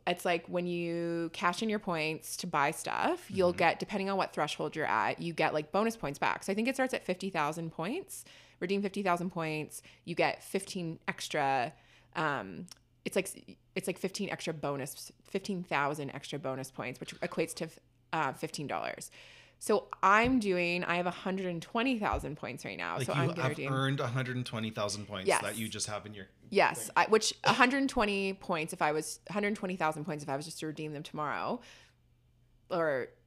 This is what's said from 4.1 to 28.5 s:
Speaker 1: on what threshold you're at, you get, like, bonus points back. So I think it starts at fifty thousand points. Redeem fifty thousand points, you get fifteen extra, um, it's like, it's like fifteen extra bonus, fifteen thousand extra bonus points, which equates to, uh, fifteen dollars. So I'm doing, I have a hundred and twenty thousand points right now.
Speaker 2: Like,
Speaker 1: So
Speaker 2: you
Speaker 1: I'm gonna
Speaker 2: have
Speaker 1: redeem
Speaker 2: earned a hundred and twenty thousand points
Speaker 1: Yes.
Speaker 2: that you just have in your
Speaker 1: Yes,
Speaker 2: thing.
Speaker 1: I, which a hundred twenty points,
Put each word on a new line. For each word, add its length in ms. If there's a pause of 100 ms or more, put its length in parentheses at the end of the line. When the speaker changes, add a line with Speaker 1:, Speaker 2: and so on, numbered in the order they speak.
Speaker 1:
on 60
what 160
threshold 420
you're 120
at, 340
you 120
get, 220
like, 160
bonus 260
points 220
back. 240
So 80
I 60
think 100
it 80
starts 200
at 100
fifty 260
thousand 400
points. 540 (340)
Redeem 240
fifty 200
thousand 280
points, 520 (220)
you 120
get 260
fifteen 640
extra, 680 (440)
um, 500 (380)
it's 100
like, 440 (180)
it's 100
like 120
fifteen 320
extra 240
bonus, 580 (100)
fifteen 400
thousand 480
extra 280
bonus 320
points, 280
which 220
equates 340
to, 140 (440)
uh, 200
fifteen 340
dollars. 440 (500)
So 260 (160)
I'm 380
doing, 440
I 120
have 100
a 40
hundred 360
and 160
twenty 360
thousand 380
points 300
right 100
now. 220
Speaker 2:
Like, 80
Speaker 1:
So 80
Speaker 2:
you 60
Speaker 1:
I'm 80
gonna 140
Speaker 2:
have 80
Speaker 1:
redeem 220
Speaker 2:
earned 280
a 60
hundred 300
and 80
twenty 260
thousand 360
points 200
Speaker 1:
Yes. 160
Speaker 2:
that 140
you 120
just 180
have 200
in 60
your 140 (240)
Speaker 1:
Yes, 340
Speaker 2:
thing. 120
Speaker 1:
I, 100
which 260 (120)
a 80
hundred 360
twenty 460
points, 400